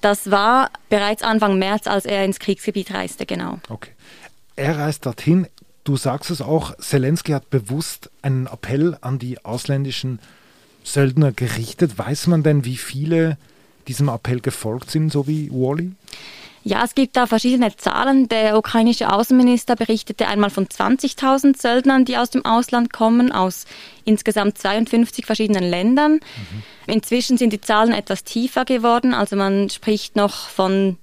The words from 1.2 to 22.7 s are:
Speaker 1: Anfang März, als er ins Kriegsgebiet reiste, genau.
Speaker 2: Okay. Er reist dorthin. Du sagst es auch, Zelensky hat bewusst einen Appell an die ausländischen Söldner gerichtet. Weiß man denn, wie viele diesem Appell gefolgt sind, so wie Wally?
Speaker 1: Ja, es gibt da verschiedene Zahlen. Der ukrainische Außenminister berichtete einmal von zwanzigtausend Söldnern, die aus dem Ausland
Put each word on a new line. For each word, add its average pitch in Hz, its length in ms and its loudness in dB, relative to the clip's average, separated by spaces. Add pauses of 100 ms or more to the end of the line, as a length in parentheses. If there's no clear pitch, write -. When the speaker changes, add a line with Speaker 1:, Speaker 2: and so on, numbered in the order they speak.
Speaker 1:
Anfang 208 380 2
März, 196 260 -2
als 202 200 -2
er 202 180 0
ins 190 160 -4
Kriegsgebiet 196 520 -4
reiste, - 320 -8
genau. - 440 -8
Speaker 2:
Okay. - 240 -14 (640)
Er 147 200 -2
reist 151 300 -4
dorthin. 160 400 0 (380)
Du 143 120 0
sagst 139 360 -4
es 147 100 -8
auch, 151 360 -2
Zelensky 143 520 -2
hat 143 200 -2
bewusst 127 600 -4 (100)
einen 131 280 -2
Appell 147 520 -2
an 127 200 -6
die 123 240 -10
ausländischen 131 760 -6 (640)
Söldner 139 480 2
gerichtet. 117 680 -4
Weiß - 280 -4
man 170 160 2
denn, 147 220 2
wie 123 140 -6
viele 160 600 -2 (480)
diesem 135 220 0
Appell 120 320 -4
gefolgt 120 500 -6
sind, 156 220 0
so 143 160 -2
wie 151 240 -4
Wally? 143 400 -2 (720)
Speaker 1:
Ja, 196 200 0
es 240 100 -6
gibt 262 220 0
da 247 100 2
verschiedene 247 500 2
Zahlen. 269 520 2
Der 220 300 2
ukrainische 226 520 2
Außenminister 247 680 4
berichtete 220 500 -2
einmal 202 240 0
von 196 180 -2
zwanzigtausend 269 960 2
Söldnern, 262 420 4
die 247 140 -2
aus 240 100 0
dem - 160 -2
Ausland 240 480 0